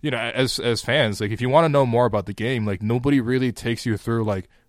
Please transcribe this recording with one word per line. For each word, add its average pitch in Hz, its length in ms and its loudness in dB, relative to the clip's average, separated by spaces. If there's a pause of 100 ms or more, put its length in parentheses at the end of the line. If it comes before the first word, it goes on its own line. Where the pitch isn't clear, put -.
you 147 80 -2
know, 123 80 -4
as, 120 400 -2
as 113 240 0
fans, 120 380 0
like, 104 100 -2
if 107 100 -6
you 123 80 0
wanna 160 200 4
know 143 180 4
more 120 180 2
about 104 220 0
the 101 80 -8
game, 113 320 -2
like, 101 160 -4
nobody 127 380 2
really 123 320 0
takes 117 340 -4
you 110 100 0
through, 117 280 -2
like, 98 240 -2 (200)